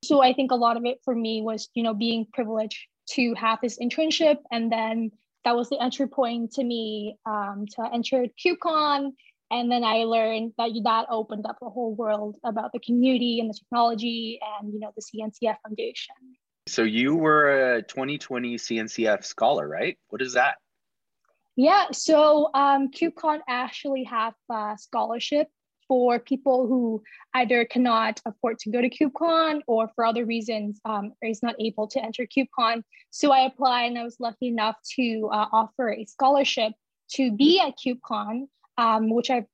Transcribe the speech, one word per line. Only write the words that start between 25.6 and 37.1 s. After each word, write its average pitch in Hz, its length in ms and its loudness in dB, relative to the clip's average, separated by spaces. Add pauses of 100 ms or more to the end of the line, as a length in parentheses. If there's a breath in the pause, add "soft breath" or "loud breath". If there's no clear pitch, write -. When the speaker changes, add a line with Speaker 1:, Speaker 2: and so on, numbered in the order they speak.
Speaker 1:
for 247 320 4
people 262 480 0
who 226 340 0 (320 loud breath)
either 240 320 2
cannot 226 580 2
afford 226 360 -6
to 214 100 -8
go 240 100 0
to 247 80 2
KubeCon 311 800 0
or 226 280 0
for 233 120 0
other 233 180 0
reasons, 214 600 -4
um, 214 360 -6
is 226 220 -6
not 233 160 -2
able 214 300 -4
to 254 140 -4
enter 226 240 -8
KubeCon. 233 560 -2 (280 soft breath)
So 294 220 2
I 262 80 8
applied 254 460 2
and 240 120 -4
I 233 60 -6
was 233 140 -12
lucky 233 280 -4
enough 220 300 0 (180)
to, 226 380 0
uh, 214 200 2
offer 220 400 0
a 220 140 -8
scholarship 269 640 2 (420)